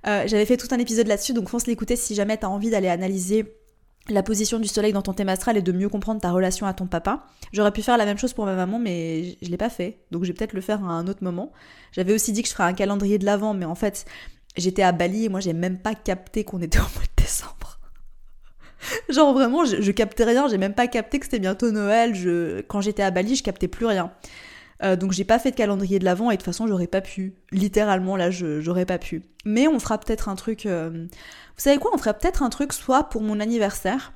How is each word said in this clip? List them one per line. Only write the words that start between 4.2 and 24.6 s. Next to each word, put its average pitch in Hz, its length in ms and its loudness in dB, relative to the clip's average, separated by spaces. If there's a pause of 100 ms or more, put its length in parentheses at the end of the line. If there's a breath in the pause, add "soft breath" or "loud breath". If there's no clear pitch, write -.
position 220 380 0
du 208 80 -2
Soleil 214 240 2
dans 196 100 0
ton 190 100 -4
thème 196 160 -2
astral 190 280 0
et 196 60 4
de 180 100 2
mieux 190 160 0
comprendre 214 320 -4
ta 175 100 0
relation 185 360 0
à 190 80 -2
ton 185 120 -6
papa. 185 400 -4 (260 loud breath)
J'aurais 208 200 4
pu 214 100 -6
faire 240 140 4
la 220 80 4
même 208 140 -2
chose 247 140 -2
pour 214 120 -4
ma 190 100 0
maman, 185 240 -2
mais 170 460 -4
je, 180 220 -12
je 170 40 -8
l'ai 175 60 -2
pas 220 120 -2
fait, 190 440 -8
donc 170 100 -2
je 185 60 0
vais 175 60 -4
peut-être 220 180 -6
le 190 80 -4
faire 208 240 -2
à 175 80 -4
un 170 160 -2
autre 196 160 -6
moment. 180 280 -6 (380 loud breath)
J'avais 185 220 0
aussi 220 200 0
dit 214 100 0
que - 60 -4
je - 60 -6
ferais 180 140 2
un 185 40 2
calendrier 202 460 2
de 190 60 0
l'Avent, 208 280 2
mais 185 120 -4
en 165 100 -6
fait, 202 300 -2 (520 loud breath)
j'étais 185 260 0
à 180 100 6
Bali 185 320 0
et 220 40 0
moi 190 120 -2
j'ai 185 120 -2
même 185 280 -2
pas 220 160 -2
capté 196 480 -4
qu'on 175 180 -6
était 160 160 4
<laughs> - 0 -
au - 40 6
mois - 220 -2 (120)
de - 80 6
décembre. - 560 -6 (1300 loud breath)
Genre 277 260 6
vraiment, 269 300 4
je, 208 180 0
je 196 80 4
captais 214 340 2
rien, 247 220 4
j'ai 214 120 2
même 196 160 0
pas 247 120 2
capté 247 320 -2
que 285 60 -4
c'était 233 160 -2
bientôt 196 320 0
Noël. 214 420 2
Je, 175 460 -2
quand 202 200 -4
j'étais 202 220 -2
à 196 80 2
Bali, 190 240 0
je - 80 -2
captais 185 240 -4
plus 226 200 -4
rien. 185 260 0 (720 loud breath)